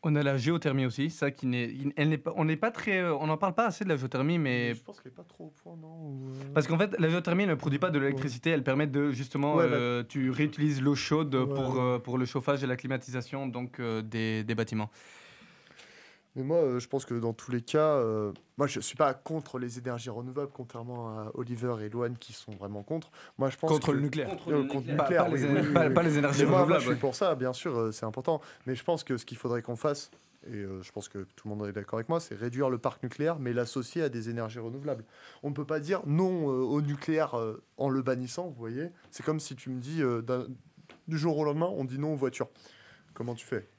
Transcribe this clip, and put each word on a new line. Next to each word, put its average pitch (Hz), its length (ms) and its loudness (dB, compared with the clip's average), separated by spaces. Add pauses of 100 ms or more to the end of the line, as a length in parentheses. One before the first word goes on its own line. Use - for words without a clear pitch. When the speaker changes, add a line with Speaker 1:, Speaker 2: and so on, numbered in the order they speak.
Speaker 1:
On 151 120 4
a 147 80 4
la 139 160 2
géothermie 135 480 2
aussi, 135 240 -2
ça 143 220 0
qui 139 140 -6
n'est, 123 280 0 (220)
elle 151 140 4
n'est 156 80 2
pas, - 180 -6
on 165 80 2
n'est 156 120 2
pas 220 140 0
très, 202 300 0
euh, 170 160 2
on 151 100 -2
n'en 156 100 2
parle 180 180 0
pas 233 120 4
assez 202 180 -2
de 190 40 -2
la 160 80 4
géothermie, 135 420 0
mais 123 300 2
Speaker 2:
Mais 117 60 -2
je 113 80 -12
pense - 180 -20
qu'elle 131 100 -20
est - 40 -20
pas 175 100 -20
trop 170 220 -20
au 151 60 -18 (100)
point, 170 140 -18
non, 160 120 -16
ou, 143 420 -10
euh 135 240 -10
Speaker 1:
parce 147 140 4
qu'en 165 100 2
fait, 190 220 2
la 160 100 6
géothermie 175 360 2
ne 170 100 4
produit 135 240 0
pas 180 100 2
de 151 80 4
Speaker 2:
Ouais. 135 60 4
Speaker 1:
l'électricité, 135 460 0
elle 151 120 2
permet 135 240 2
de, 143 240 2
justement, 139 460 0
Speaker 2:
Ouais, 165 120 6
bah - 60 2
Speaker 1:
euh, 120 340 0
tu 131 220 0
réutilises 147 500 2
l'eau 143 140 6
chaude 151 400 2
Speaker 2:
Ouais, 127 200 4
Speaker 1:
pour, 131 200 0
Speaker 2:
ouais. 127 60 2
Speaker 1:
euh, 123 180 2
pour 123 200 -2
le 127 60 2
chauffage 139 380 0
et 135 60 0
la 127 80 0
climatisation, 131 720 -6
donc, 123 320 -8
euh, 113 200 -2
des, 110 440 -2
des 113 100 -2
bâtiments. 110 360 -2 (1500)
Speaker 2:
Mais 131 40 -4
moi, 151 160 2
euh, 127 200 4
je 120 80 -4
pense 135 200 -2
que 120 80 -4
dans 117 180 0
tous - 180 -10
les 120 120 0
cas, 151 320 4
euh, 110 360 2 (280)
moi, 143 80 4
je 143 140 -4
suis - 140 -4
pas 139 200 4
contre 147 440 -8
les 123 200 -6
énergies 120 320 -6
renouvelables, 127 420 -6
contrairement 120 560 -8
à 107 240 -8
Oliver 120 500 -2
et 104 60 -4
Loane 120 300 -2
qui - 160 -16
sont - 180 -14
vraiment 101 300 -8
contre. 160 280 -6 (280)
Moi, 131 100 2
je 131 80 -4
pense 160 140 0
Speaker 1:
Contre 151 220 4
Speaker 2:
que - 40 -
Speaker 1:
le 139 60 2
nucléaire. 147 260 0
Speaker 3:
Contre 170 240 -6
Speaker 2:
Euh, 147 100 4
Speaker 3:
le 135 60 -2
Speaker 2:
contre 139 180 -4
le 135 60 -4
Speaker 3:
nucléaire. 147 60 0
Speaker 1:
Pas, 147 60 4
Speaker 2:
nucléaire, 156 200 4
Speaker 1:
pas 165 60 2
les 139 140 2
Speaker 2:
oui, 143 60 2
Speaker 1:
éner-, 139 180 6
Speaker 2:
oui, 147 40 2
Speaker 1:
pas, 160 160 6
Speaker 2:
oui. 131 60 4
Speaker 1:
pas 170 80 6
les 151 160 4
énergies 139 220 4
Speaker 2:
Mais 143 40 8
moi, 143 60 6
moi, - 80 8
Speaker 1:
renouvelables, 165 240 6
Speaker 2:
je 123 60 -2
suis 123 60 4
Speaker 1:
ouais. 123 60 -2
Speaker 2:
pour 131 140 0
ça, 175 220 2
bien 127 180 0
sûr, 131 240 -2
euh, 113 120 2
c'est 110 140 -8
important. 131 380 -2 (240)
Mais 127 80 -2
je 120 100 -8
pense 170 180 0
que 127 140 -2
ce 113 80 -6
qu'il 117 140 -12
faudrait 120 240 -2
qu'on 120 140 -6
fasse, 147 340 -2 (360)
et, 113 100 -10
euh, 95 260 -8
je - 100 -18
pense - 160 -10
que 101 120 -10 (160)
tout - 120 -12
le 104 60 -6
monde 104 120 -6
est 101 60 -6
d'accord 104 280 -6
avec 113 100 -8
moi, 165 100 2
c'est 135 140 -12
réduire 120 340 -2
le 123 80 0
parc - 260 -4
nucléaire, 151 360 -2
mais 123 160 -2
l'associer 120 480 -2
à 143 80 0
des 117 180 -6
énergies 117 300 -6
renouvelables. 120 480 -6 (360)
On 147 60 -4
ne 143 60 -4
peut 147 100 -4
pas 156 160 -2
dire 175 240 -2
non, 165 460 2
euh, 131 140 2
au 147 180 2
nucléaire, 147 560 0
euh, 113 260 -4 (140)
en 139 100 0
le 135 140 2
bannissant, 127 460 -2
vous 131 100 -14
voyez. 120 320 -6 (200)
C'est - 140 -14
comme 156 160 0
si 139 160 -10
tu 131 140 -12
me 127 100 -6
dis, 151 220 -4
euh, 120 180 2
d'un, 123 260 -2 (600)
du 160 80 -2
jour 151 220 2
au 156 60 2
lendemain, 156 300 2
on 135 120 -2
dit 127 120 -6
non 156 140 -2
aux 151 40 -2
voitures. 131 340 -2 (640)
Comment 120 200 -6
tu - 120 -14
fais ? 104 200 -4 (120)